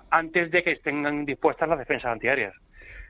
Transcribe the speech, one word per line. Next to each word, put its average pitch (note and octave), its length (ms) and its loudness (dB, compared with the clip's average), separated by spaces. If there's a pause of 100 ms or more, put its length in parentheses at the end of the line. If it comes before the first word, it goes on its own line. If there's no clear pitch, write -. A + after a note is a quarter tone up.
antes E3 420 2
de F3 120 2
que F3 80 0
estén D3 540 -2
dispuestas C#3+ 420 0
las D#3+ 120 0
defensas B2 340 -2
antiaéreas. A2+ 420 0 (540)